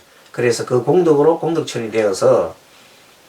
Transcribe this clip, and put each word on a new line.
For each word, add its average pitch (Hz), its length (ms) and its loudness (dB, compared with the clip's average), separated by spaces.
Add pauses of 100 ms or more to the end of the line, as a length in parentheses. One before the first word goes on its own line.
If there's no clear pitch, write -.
(340)
그래서 120 320 -2
그 123 180 -2
공덕으로 160 560 2
공덕천이 151 520 -6
되어서, 101 640 0 (720)